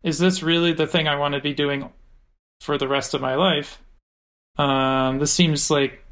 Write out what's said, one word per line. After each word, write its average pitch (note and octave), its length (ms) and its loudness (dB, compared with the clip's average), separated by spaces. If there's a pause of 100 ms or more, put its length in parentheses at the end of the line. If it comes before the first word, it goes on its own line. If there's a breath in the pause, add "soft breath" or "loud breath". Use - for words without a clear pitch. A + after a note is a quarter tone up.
Is D#3 160 -2
this F#3 240 2
really E3+ 300 2
the D#3+ 140 0
thing D#3 200 0
I D3 80 0
want C#3+ 200 0
to C#3 40 -2
be C#3+ 140 -4
doing C#3 360 -2 (720)
for D3 160 -2
the C3+ 100 -2
rest C#3 260 -2
of C3+ 80 -2
my C3 140 -2
life? D#3 440 0 (800)
Um, C3+ 640 0
this D3 120 0
seems D#3+ 380 2
like C#3 420 0